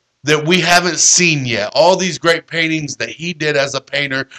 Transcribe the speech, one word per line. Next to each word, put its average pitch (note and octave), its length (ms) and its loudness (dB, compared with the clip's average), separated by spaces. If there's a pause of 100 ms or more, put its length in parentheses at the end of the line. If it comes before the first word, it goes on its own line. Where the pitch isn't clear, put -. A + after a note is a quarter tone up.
(240)
that D3+ 220 0
we F3 140 4
haven't F3 380 2
seen D#3 480 2
yet. G#2+ 280 -2
All E3+ 220 4
these F3 220 -4
great E3 280 0
paintings D#3+ 500 -4
that A#2 120 -8
he D#3+ 240 -10
did D3+ 240 -4
as C#3 180 0
a C3+ 60 -6
painter, C3+ 480 -4 (100)